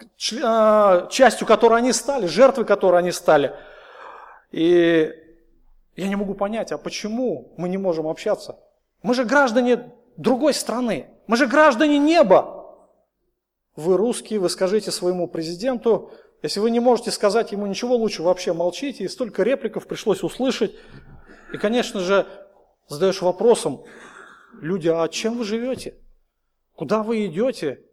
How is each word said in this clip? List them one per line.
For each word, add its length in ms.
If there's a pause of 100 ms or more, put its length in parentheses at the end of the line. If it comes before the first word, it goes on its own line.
(160)
чл-, 260
а, 640
частью 380
которой 340
они 120
стали, 340
жертвой 380
которой 360
они 120
стали. 420 (1000)
И 600 (880)
я 100
не 80
могу 200
понять, 360
а 60
почему 800
мы 100
не 100
можем 300
общаться? 500 (460)
Мы 100
же 120
граждане 680 (240)
другой 380
страны, 540 (200)
мы 80
же 120
граждане 520
неба. 600 (1120)
Вы 220
русские, 420
вы 100
скажите 400
своему 380
президенту, 840 (300)
если 200
вы 80
не 100
можете 320
сказать 400
ему 140
ничего, 300
лучше 280
вообще 300
молчите, 500
и 60
столько 340
репликов 440
пришлось 360
услышать. 520 (760)
И, 60
конечно 420
же, 260 (600)
задаешь 340
вопросом: 600 (800)
«Люди, 260
а 220
чем 280
вы 60
живете? 520 (800)
Куда 280
вы 220
идете? 680